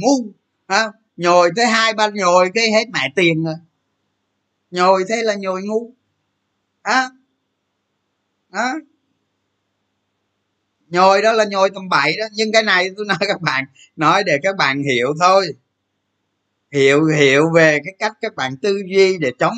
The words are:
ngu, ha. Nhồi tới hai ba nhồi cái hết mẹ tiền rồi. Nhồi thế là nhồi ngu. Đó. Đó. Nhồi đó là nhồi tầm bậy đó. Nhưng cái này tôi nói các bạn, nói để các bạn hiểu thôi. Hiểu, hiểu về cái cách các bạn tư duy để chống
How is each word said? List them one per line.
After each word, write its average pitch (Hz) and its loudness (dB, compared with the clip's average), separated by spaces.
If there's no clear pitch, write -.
ngu, 240 0
ha. 214 -2
Nhồi 175 4
tới 233 0
hai 220 0
ba 214 0
nhồi 185 2
cái 226 0
hết 226 2
mẹ 139 -4
tiền 165 0
rồi. 160 -6
Nhồi 185 2
thế 226 -4
là 214 -2
nhồi 190 -6
ngu. 226 -6
Đó. 247 -2
Đó. 240 -4
Nhồi 190 4
đó 220 2
là 220 2
nhồi 196 0
tầm 190 -14
bậy 156 0
đó. 220 -6
Nhưng 220 -4
cái 220 2
này 190 0
tôi 214 -8
nói 190 -4
các 185 -4
bạn, 135 -4
nói 170 0
để 160 0
các 196 -2
bạn 139 0
hiểu 131 -2
thôi. 185 2
Hiểu, 143 4
hiểu 151 4
về 156 4
cái 185 -14
cách 214 -4
các 214 -8
bạn 135 -6
tư 202 -4
duy 190 2
để 135 -2
chống 170 0